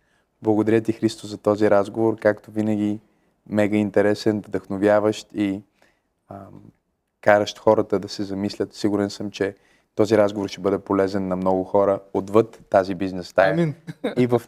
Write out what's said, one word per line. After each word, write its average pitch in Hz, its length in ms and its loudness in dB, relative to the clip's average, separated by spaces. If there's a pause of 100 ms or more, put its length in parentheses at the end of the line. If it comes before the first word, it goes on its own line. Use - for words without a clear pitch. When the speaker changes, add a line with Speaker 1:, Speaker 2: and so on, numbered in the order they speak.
(420)
Speaker 1:
Благодаря 107 380 2
ти, 110 120 -2
Христо, - 340 -4
за 104 120 -12
този 104 320 2
разговор. 107 480 0
Както 104 320 -2
винаги, 107 500 -2 (460)
мега 104 300 0
интересен, 104 640 0
вдъхновяващ 104 920 0
и, 101 280 -2 (640)
ам, 98 340 -20 (580)
каращ 104 380 2
хората 107 400 2
да 98 100 -8
се - 140 -10
замислят. 98 520 -6
Сигурен 101 360 -2
съм, 104 200 -10
че 98 240 -4 (400)
този 107 240 2
разговор 104 300 0
ще - 120 -16
бъде 98 180 0
полезен 98 500 -2
на 92 80 -2
много 92 280 -2
хора 98 360 0 (140)
отвъд 101 460 0 (100)
тази 98 240 2
бизнес 92 340 -6
стая 95 240 2
Speaker 2:
Амин. 160 220 0 (440)
Speaker 1:
и 127 80 2
в 120 220 0